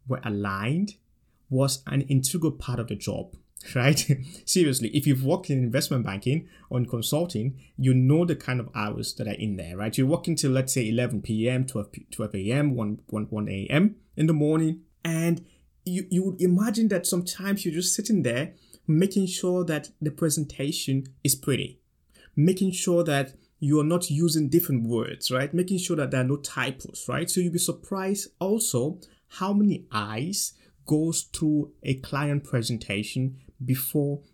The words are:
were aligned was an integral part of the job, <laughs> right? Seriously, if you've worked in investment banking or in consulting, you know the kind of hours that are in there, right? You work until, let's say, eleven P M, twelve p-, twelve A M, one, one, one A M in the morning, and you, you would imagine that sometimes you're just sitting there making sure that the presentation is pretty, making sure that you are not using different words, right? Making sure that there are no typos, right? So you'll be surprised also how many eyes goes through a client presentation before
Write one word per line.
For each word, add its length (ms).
were 200
aligned 720
was 380
an 140
integral 500
part 260
of 120
the 60
job, 420
<laughs> 200
right? 320
Seriously, 460
if 180
you've 160
worked 260
in 100
investment 460
banking 440
or 80
in 100
consulting, 720
you 160
know 320
the 100
kind 240
of 160
hours 380
that 160
are 100
in 160
there, 220
right? 200
You 80
work 220
until, 240
let's 220
say, 160
eleven 320
P 260
M, 180
twelve 280
p-, 180
twelve 240
A 160
M, 240
one, 320
one, 220
one 180
A 220
M 260
in 100
the 60
morning, 480
and 400
you, 260
you 140
would 160
imagine 480
that 180
sometimes 560
you're 100
just 220
sitting 280
there 320
making 420
sure 360
that 280
the 100
presentation 960
is 100
pretty, 460
making 320
sure 320
that 320
you 200
are 60
not 240
using 400
different 360
words, 460
right? 220
Making 240
sure 180
that 160
there 80
are 60
no 100
typos, 720
right? 220
So 100
you'll 140
be 60
surprised 680
also 600
how 240
many 380
eyes 600
goes 480
through 380
a 140
client 480
presentation 960
before 580